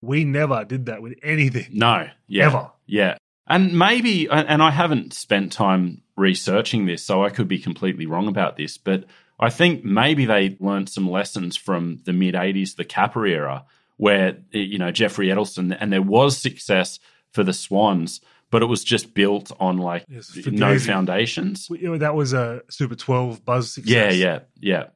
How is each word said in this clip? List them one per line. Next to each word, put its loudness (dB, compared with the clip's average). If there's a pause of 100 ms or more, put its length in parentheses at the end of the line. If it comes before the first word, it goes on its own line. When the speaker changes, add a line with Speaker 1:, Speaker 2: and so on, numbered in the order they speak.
Speaker 1:
We 0
never 0
did -6
that -10
with -14 (100)
anything. 0
Speaker 2:
No. 4 (200)
Yeah. 4
Speaker 1:
Ever. 0 (160)
Speaker 2:
Yeah. 2 (300)
And 4
maybe, 2
and 4
I 6
haven't 0
spent -2
time 0 (160)
researching 0
this, -4
so 0
I 0
could -4
be -4
completely -6
wrong -4
about -2
this, -10
but -4 (340)
I 2
think 2
maybe 2
they 2
learned -2
some -2
lessons -4
from -4
the -6
mid-eighties, 0
the -8
Capra 0
era, -4 (300)
where, 4 (140)
you -4
know, -2
Geoffrey 0
Edelson, -2
and -2
there 2
was 4
success -2 (320)
for 0
the 0
Swans, 0 (320)
but 4
it 2
was -2
just -2
built 0
on, 0
like, -6
Speaker 1:
Yes, -20
Speaker 2:
no -16 (320)
Speaker 1:
Fugazi. 0
Speaker 2:
foundations. -2
Speaker 1:
Well, -10
you -6
know, -4
that -2
was -2
a -4
Super -6
twelve -4
buzz -2
success. -2
Speaker 2:
Yeah, 4
yeah, 2 (200)
yeah. -2 (120)